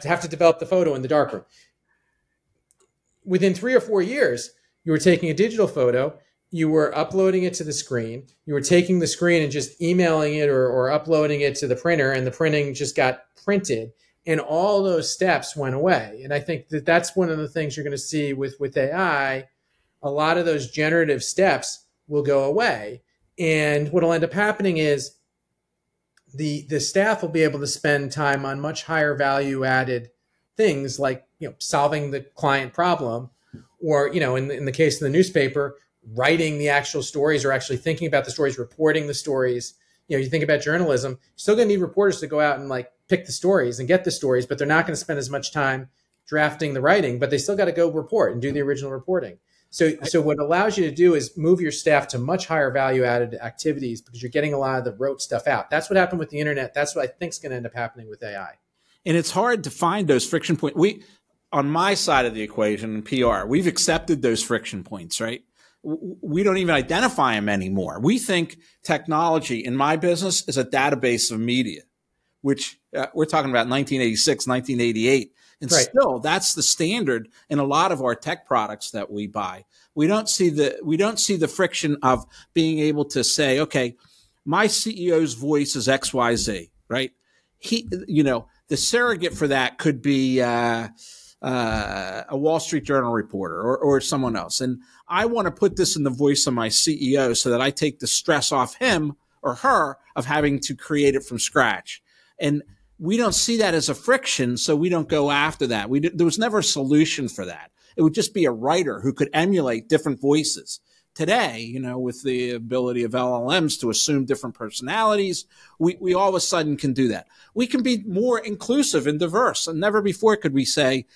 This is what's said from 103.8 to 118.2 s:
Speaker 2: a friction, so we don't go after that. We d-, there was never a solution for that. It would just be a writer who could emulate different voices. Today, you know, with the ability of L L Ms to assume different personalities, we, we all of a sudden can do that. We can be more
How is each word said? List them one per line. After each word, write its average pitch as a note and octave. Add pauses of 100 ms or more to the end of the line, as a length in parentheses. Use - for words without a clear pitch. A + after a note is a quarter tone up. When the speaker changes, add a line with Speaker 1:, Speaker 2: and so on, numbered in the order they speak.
Speaker 2:
a C#3
friction, C#3
so D3+
we E3
don't E3
go C#3+
after C#3+
that. G#2+
We C#3
d-, E3
there E3+
was E3+
never A3
a E3
solution D3
for F#2+
that. D#2+ (240)
It F3
would D#3
just -
be F3
a B2+
writer B2+
who C3+
could C#3
emulate D#3
different D3+
voices. - (340)
Today, D#3+
you A#2
know, B2+
with B2
the B2
ability B2
of A2+
L B2+
L D3+
Ms D3+
to A#2+
assume C#3
different A#2+
personalities, G3 (340)
we, F3
we F#3
all G3
of F#3+
a F3
sudden D#3
can C3+
do C3
that. F#2+ (280)
We A#3+
can B3+
be A#3
more A3+